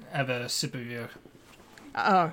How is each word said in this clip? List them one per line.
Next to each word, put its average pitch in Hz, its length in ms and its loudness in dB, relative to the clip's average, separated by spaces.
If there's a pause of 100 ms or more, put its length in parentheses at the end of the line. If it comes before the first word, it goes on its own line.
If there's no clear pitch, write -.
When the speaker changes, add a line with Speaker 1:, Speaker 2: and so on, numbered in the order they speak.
(100)
Speaker 1:
have 135 200 -2
a 120 180 -2
sip 139 260 -4
of 123 120 -8
your 117 240 -8 (840)
Speaker 2:
Oh, 180 380 6